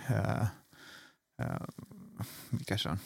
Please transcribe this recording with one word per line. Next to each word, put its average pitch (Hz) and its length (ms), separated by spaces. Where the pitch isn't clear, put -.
ää, 107 340
ää, - 180
mikä - 180
se - 120
on, 90 160